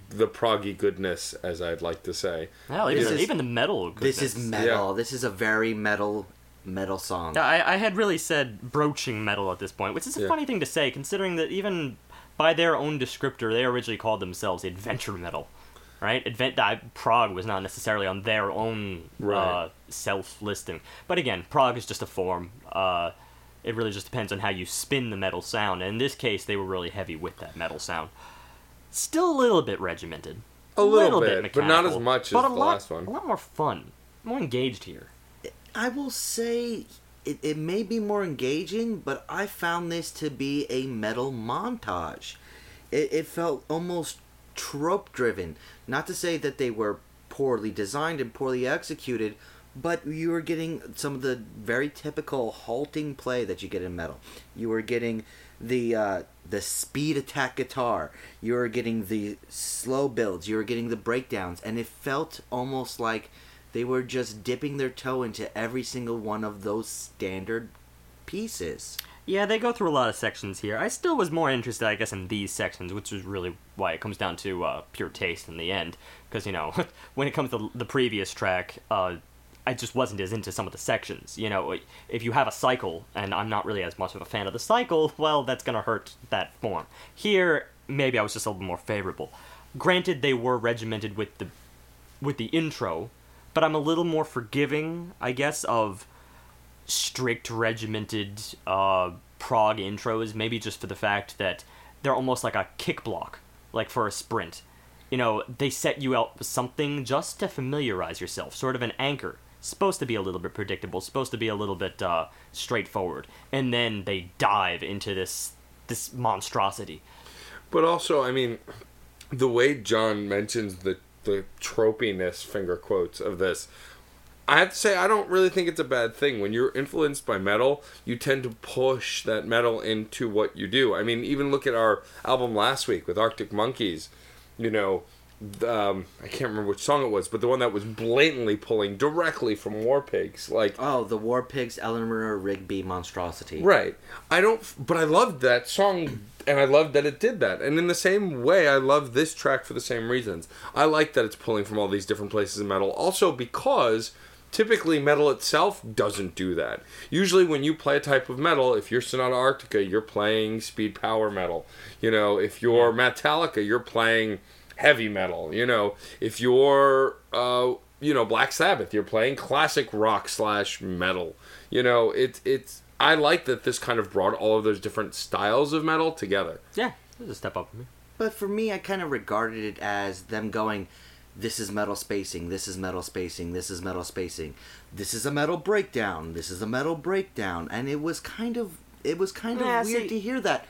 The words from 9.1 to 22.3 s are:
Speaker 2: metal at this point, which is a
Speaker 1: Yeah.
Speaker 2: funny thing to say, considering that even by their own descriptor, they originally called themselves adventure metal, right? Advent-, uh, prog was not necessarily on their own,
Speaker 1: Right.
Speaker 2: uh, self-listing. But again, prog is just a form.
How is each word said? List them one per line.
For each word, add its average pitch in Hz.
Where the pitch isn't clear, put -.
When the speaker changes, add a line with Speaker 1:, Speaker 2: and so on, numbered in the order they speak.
Speaker 2:
metal 101
at 90
this 98
point, 101
which -
is 262
a 208
Speaker 1:
Yeah. 196
Speaker 2:
funny 311
thing 233
to 139
say, 143
considering 180
that 160
even 180
by 160
their 165
own 147
descriptor, 120
they 120
originally 123
called 110
themselves 90
adventure 101
metal, 85
right? 120
Advent-, 123
uh, 107
prog 113
was 92
not 101
necessarily 104
on 95
their 104
own, 101
Speaker 1:
Right. 101
Speaker 2:
uh, 80
self-listing. 98
But -
again, 104
prog 127
is 117
just -
a 104
form. 90